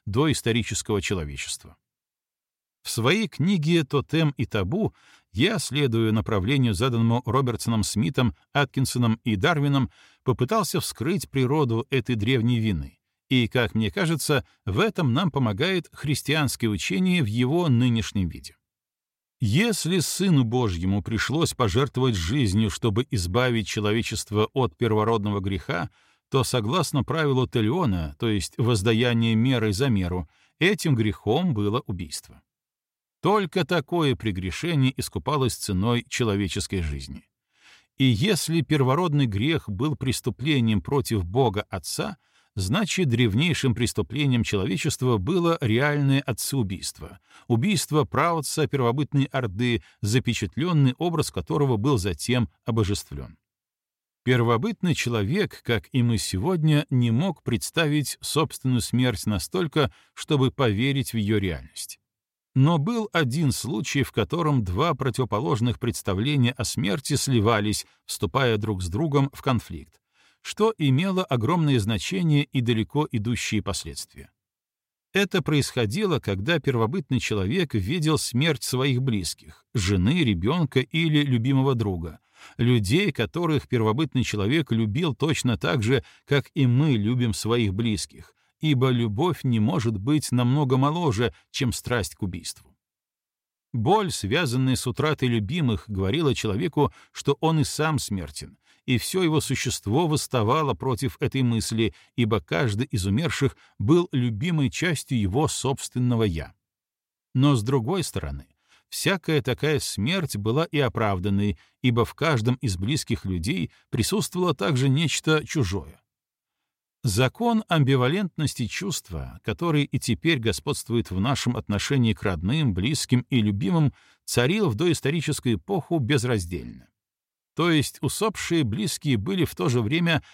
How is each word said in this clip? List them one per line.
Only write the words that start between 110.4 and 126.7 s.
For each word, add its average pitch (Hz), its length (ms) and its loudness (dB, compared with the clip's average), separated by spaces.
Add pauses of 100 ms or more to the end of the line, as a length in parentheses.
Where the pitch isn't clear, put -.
и 151 160 -2
оправданной, 101 800 0 (240)
ибо 120 240 2
в - 80 -10
каждом 127 480 0
из 98 160 -2
близких 113 480 -4
людей 92 460 -4 (180)
присутствовало 180 640 -2
также 139 340 0
нечто 151 580 2
чужое. 92 540 -4 (1080)
Закон 131 640 0
амбивалентности 139 1000 0
чувства, 87 800 -8
который 151 400 0
и 139 160 -2
теперь 143 400 0
господствует 113 720 -4
в 92 80 -4
нашем 120 380 -2
отношении 113 560 0
к - 100 -10
родным, 104 500 0
близким 120 560 0
и 127 120 2
любимым, 135 520 2 (300)
царил 165 460 0
в 110 60 0
доисторическую 143 800 0
эпоху 170 420 -2
безраздельно. 90 880 -2 (680)